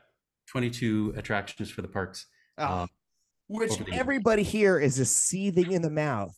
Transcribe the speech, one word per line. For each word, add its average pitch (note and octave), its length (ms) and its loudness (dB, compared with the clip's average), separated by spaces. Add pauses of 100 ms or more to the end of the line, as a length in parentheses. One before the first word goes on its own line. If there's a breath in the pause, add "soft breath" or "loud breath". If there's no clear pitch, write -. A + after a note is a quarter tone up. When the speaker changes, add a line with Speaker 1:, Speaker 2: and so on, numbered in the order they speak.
(480)
Speaker 1:
twenty-two A#2 720 -2
attractions G2+ 520 -4
for - 120 -10
the F2+ 60 -10
parks. F#2 380 -6 (320)
Speaker 2:
Oh. G2 260 -2
Speaker 1:
Um, F#3 60 -8 (580)
Speaker 2:
Which A3 260 -2
Speaker 1:
over - 120 -4
the - 60 -8
years. - 80 -4
Speaker 2:
everybody A#3+ 440 2
here G3 360 4
is C#3+ 180 2
just C3 200 2
seething F3+ 540 2
in F3+ 100 2
the E3 80 0
mouth D3+ 480 -2